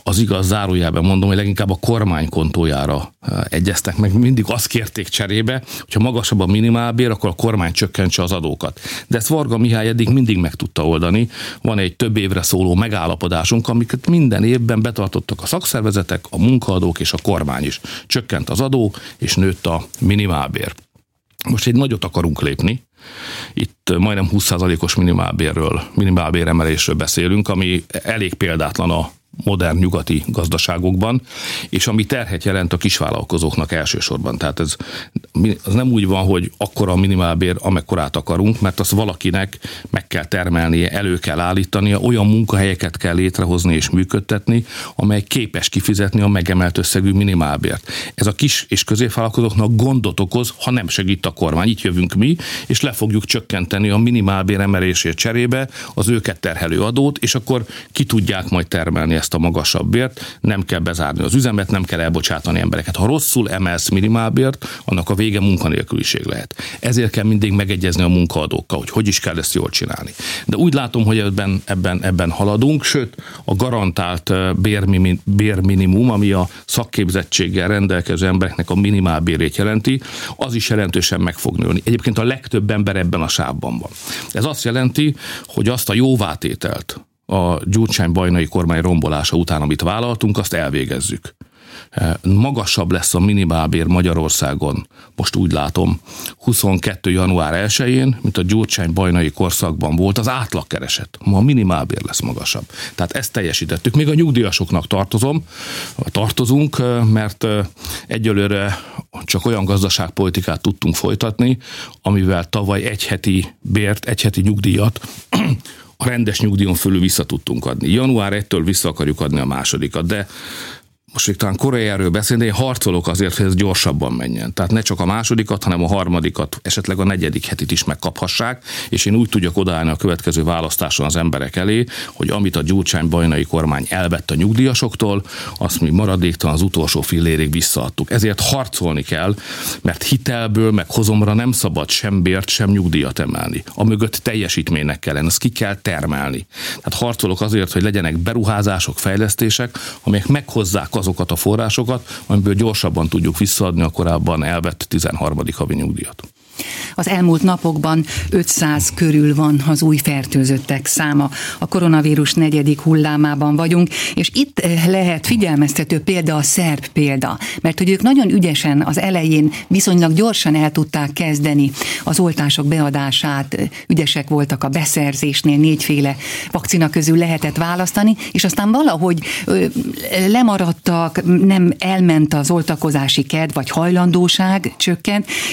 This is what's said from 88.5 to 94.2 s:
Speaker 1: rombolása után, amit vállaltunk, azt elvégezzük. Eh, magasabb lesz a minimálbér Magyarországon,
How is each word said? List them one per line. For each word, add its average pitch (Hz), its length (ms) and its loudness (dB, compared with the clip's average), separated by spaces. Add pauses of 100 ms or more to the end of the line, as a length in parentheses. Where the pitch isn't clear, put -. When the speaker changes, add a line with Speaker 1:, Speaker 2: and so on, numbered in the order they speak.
Speaker 1:
rombolása 78 560 0
után, 82 240 0
amit 76 200 0
vállaltunk, 110 560 -2
azt 101 160 -4
elvégezzük. 69 800 -4 (540)
Eh, 82 240 -2 (100)
magasabb 101 680 2
lesz 87 220 0
a 90 60 2
minimálbér 82 640 2
Magyarországon, 78 1040 0 (280)